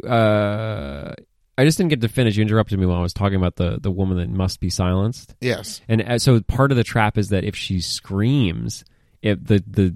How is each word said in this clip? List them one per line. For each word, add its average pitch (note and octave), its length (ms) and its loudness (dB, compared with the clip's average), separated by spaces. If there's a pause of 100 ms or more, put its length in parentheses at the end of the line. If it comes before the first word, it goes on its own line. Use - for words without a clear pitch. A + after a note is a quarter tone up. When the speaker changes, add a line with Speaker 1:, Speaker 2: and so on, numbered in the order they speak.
Speaker 1:
uh, G#2+ 1040 -2 (440)
I C3 80 4
just D#3 120 4
didn't F3+ 120 0
get C#3+ 120 0
to A2+ 60 0
finish. A2 300 0
You G#2+ 60 2
interrupted G#2 360 0
me F#2 60 2
while F2 140 0
I - 20 -2
was F2 120 -4
talking G2 220 0
about F2+ 220 0
the, F2 240 -2
the F#2+ 100 -2
woman F#2+ 260 -2
that F2 120 -2
must F#2 320 -2
be F#2 80 -2
silenced. F#2+ 720 -2
Speaker 2:
Yes. A#2 480 -4
Speaker 1:
And, A2+ 140 2
uh, A#2+ 160 0
so B2 220 6
part C#3 300 2
of B2+ 60 2
the A#2 80 2
trap G#2+ 320 0
is G2+ 120 0
that G2 140 0
if G2+ 120 -4
she F#2 260 -4
screams, G#2 1040 -2 (360)
it, G#2 260 -2
the, G2+ 200 4
the, F#2+ 280 0